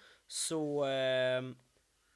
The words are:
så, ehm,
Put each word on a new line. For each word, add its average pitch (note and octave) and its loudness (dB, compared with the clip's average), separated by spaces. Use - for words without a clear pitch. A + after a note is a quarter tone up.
så, D3 -2
ehm, C3 0